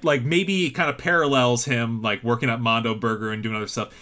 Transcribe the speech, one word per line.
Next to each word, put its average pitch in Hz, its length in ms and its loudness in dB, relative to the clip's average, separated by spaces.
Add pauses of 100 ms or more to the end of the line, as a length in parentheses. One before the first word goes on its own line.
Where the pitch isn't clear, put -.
Like, 143 200 2
maybe 180 440 0
it 143 40 -4
kind 160 180 0
of 143 80 -4
parallels 139 680 2
him, 117 380 -2
like, 107 200 -2
working 120 260 0
at 117 120 -2
Mondo 113 340 0
Burger 110 380 -2
and 107 100 -6
doing 110 140 -4
other 107 100 -4
stuff. - 360 -6